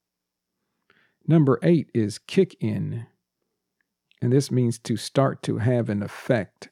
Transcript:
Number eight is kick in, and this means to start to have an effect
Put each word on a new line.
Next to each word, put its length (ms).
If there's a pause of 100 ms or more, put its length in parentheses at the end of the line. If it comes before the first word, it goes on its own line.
(1300)
Number 340
eight 320
is 260
kick 420
in, 460 (1120)
and 100
this 180
means 300
to 160
start 480
to 140
have 320
an 120
effect 720